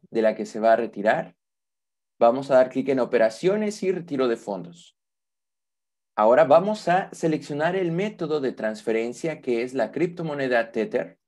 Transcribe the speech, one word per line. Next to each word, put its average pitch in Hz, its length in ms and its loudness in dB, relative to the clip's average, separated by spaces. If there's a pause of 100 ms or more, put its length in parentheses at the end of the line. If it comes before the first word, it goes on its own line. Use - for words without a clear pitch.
de 113 120 -2
la 110 120 4
que 107 120 -6
se 107 160 -8
va 113 100 4
a 113 60 8
retirar. 110 580 -2 (840)
Vamos 135 300 4
a 131 40 6
dar 127 140 6
clic 135 180 -2
en 131 140 0
operaciones 185 840 0
y 185 80 0
retiro 143 380 -2
de 117 80 0
fondos. 87 580 -12 (1200)
Ahora 120 300 6
vamos 190 420 2
a 185 240 0
seleccionar 156 640 -2
el 180 160 -2
método 170 480 -4
de 131 140 -2
transferencia 113 880 -4
que 120 220 -2
es 127 100 -8
la 113 180 -2
criptomoneda 143 800 -2
Tether 117 560 -4